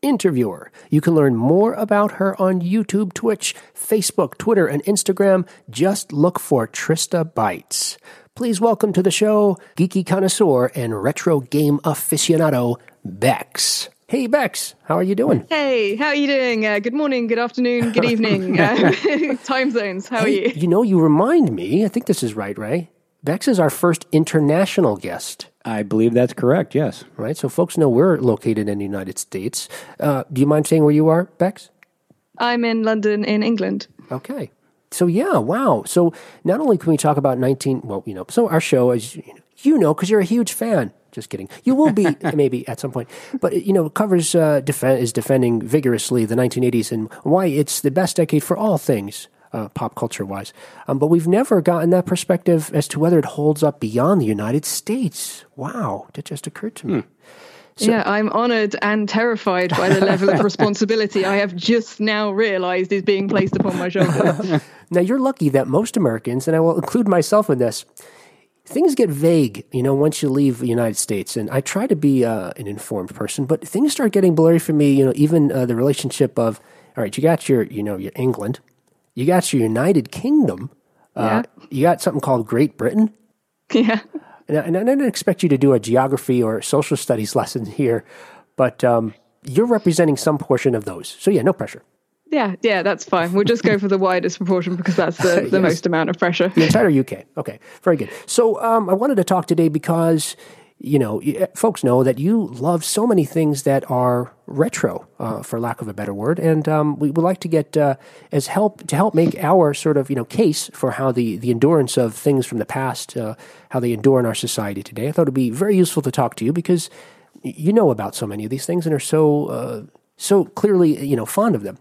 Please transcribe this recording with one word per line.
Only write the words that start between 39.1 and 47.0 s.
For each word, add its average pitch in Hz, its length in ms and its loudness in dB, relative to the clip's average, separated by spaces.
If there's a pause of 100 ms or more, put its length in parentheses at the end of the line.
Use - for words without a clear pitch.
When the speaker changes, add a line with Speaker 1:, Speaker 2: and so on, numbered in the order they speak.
Speaker 1:
you 156 100 -16
know, - 140 -20 (160)
you 302 200 4
know, 156 160 4
'cause 180 160 -4
you're 214 120 4
a - 20 2
huge 220 300 0
fan. 185 400 -2 (180)
Just - 180 -16
kidding. 95 200 -12 (140)
You 254 100 2
will 294 180 4
be, 196 140 2 (180)
Speaker 3:
<laughs> 156 120 -2
Speaker 1:
maybe, 131 320 0
at 120 120 -10
some 135 120 -8
point. 123 180 -8 (320)
But, 175 240 -2
you 196 80 0
know, 165 160 2
covers, 180 460 0
uh, 151 280 4
defen-, 135 360 0
is 120 120 -2
defending 120 500 2
vigorously 123 640 0
the 110 120 -2
nineteen 123 260 0
eighties 120 300 0
and 107 180 -6 (120)